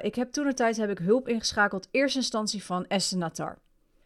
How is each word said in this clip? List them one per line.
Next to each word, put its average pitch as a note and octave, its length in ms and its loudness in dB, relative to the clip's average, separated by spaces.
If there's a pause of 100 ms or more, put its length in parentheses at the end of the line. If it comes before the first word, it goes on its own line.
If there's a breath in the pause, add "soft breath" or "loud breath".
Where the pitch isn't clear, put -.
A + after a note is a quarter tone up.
ik G#3 140 -2
heb B3 160 -2
toentertijd C4 460 2
heb G#3+ 120 0
ik G3 80 -2
hulp G#3+ 300 2
ingeschakeld, G#3 640 0
eerste C4+ 260 2
instantie G#3+ 460 -2
van F3+ 240 -4
Esther F#3+ 300 0
Nattar. D#3+ 400 -6 (480)